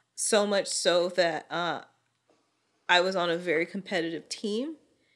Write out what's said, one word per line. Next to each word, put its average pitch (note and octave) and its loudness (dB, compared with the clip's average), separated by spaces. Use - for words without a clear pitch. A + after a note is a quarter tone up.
so G#3 2
much G3+ 0
so F3 0
that, E3+ -2
uh, D#3+ -4
I F3+ 8
was F#3+ 2
on F3 2
a E3+ 0
very F3 0
competitive E3+ -4
team, A#3+ -4